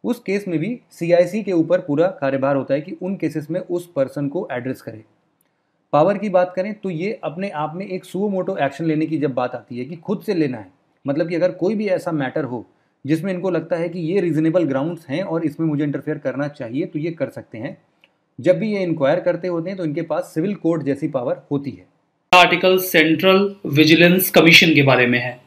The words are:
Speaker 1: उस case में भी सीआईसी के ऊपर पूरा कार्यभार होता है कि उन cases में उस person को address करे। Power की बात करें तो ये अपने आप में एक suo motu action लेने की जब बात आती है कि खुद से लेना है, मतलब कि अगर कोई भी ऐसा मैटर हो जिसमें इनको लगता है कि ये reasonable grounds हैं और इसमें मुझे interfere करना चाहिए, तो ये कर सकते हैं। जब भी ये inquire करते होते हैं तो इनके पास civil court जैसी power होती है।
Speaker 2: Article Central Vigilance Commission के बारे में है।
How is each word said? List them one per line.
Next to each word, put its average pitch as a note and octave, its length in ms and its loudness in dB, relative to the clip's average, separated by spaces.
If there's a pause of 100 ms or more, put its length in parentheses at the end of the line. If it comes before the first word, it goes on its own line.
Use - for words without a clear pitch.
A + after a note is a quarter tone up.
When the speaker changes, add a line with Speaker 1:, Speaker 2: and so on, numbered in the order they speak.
Speaker 1:
उस A#3 220 -4
case G3+ 220 -2
में E3 100 -2
भी A3 200 -4 (120)
सीआईसी E3+ 520 2
के G3 100 -4
ऊपर E3 280 2
पूरा D3+ 260 0 (140)
कार्यभार C3+ 360 0
होता C3+ 180 -2
है D3 60 -2
कि D3 220 -12
उन F#3 140 -4
cases D3+ 340 -4
में F3 100 0
उस F3 360 -6
person C#3 320 -2
को E3 240 -4
address B2 300 -6
करे। A2 200 -14 (880)
Power F#3+ 260 4
की G#3 120 -4
बात F3+ 260 2
करें G3 180 -4
तो G3 160 -8
ये F3+ 340 -4
अपने F3+ 260 -6
आप D3+ 260 -6
में G3 100 -10
एक F#3 180 -10
suo G3+ 260 -4
motu F#3+ 280 -4
action C#3+ 260 -2
लेने D#3 220 0
की D#3 120 -4
जब C#3 160 -2
बात B2 200 -2
आती A#2+ 240 -12
है B2+ 60 -6
कि D#3+ 140 -12
खुद G3 240 -6
से G#3 120 -4
लेना C#3 240 -2
है, G2 120 -18 (340)
मतलब C#3+ 240 -2
कि F3+ 60 -6
अगर F3 180 2
कोई G#3+ 220 -2
भी G#3 160 -2
ऐसा E3+ 220 -2
मैटर C#3+ 320 -4
हो A#2+ 220 -8 (380)
जिसमें D#3+ 280 -2
इनको F3+ 180 -4
लगता E3 260 -2
है E3+ 120 -4
कि F3 140 -8
ये F3+ 180 0
reasonable D#3+ 440 2
grounds D3 440 -4
हैं D#3 140 -4
और E3 220 -4
इसमें D#3 220 -2
मुझे D3+ 180 0
interfere D3 340 -4
करना C#3 300 -4
चाहिए, C3 380 -6
तो D#3 120 -8
ये E3 120 -4
कर E3 200 -6
सकते - 280 -16
हैं। C#3+ 180 -10 (640)
जब E3 200 2
भी G#3+ 140 -2
ये G3 100 -2
inquire D#3 380 0
करते F3 280 -2
होते E3+ 220 -4
हैं G3+ 80 -8
तो F3+ 60 -6
इनके D#3 180 -4
पास D#3+ 320 -6
civil F#3+ 200 -2
court E3 280 -2
जैसी C#3+ 260 -4
power C#3 420 -4
होती C#3+ 200 -4
है। F#2 160 -18 (460)
Speaker 2:
Article F3+ 480 6
Central F#3 760 2 (140)
Vigilance D#3+ 640 6
Commission E3+ 440 8
के C#3+ 80 6
बारे B2 240 4
में B2 120 2
है। - 140 -4 (140)